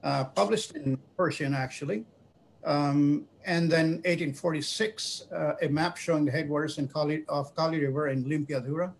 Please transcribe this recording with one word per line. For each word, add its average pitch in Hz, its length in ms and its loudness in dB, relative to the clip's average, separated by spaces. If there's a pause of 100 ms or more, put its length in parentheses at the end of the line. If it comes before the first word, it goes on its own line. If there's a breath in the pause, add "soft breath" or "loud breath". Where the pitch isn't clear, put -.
uh, 139 200 0
published 202 520 0
in 135 220 0 (180)
Persian, 147 380 0
actually. 139 500 -4 (580)
Um, 147 640 4 (220)
and 170 260 2
then 165 320 2
eighteen 170 300 0
forty-six, - 880 -2 (120)
uh, 156 280 -2
a 156 60 0
map 160 280 0
showing 151 300 2
the 131 60 0
headwaters 151 440 -2
in 139 120 -2
Kali, 156 420 -2
of 143 240 -2
Kali 160 260 0
River 143 280 0
in 135 180 0
Limpiadhura. 151 720 -2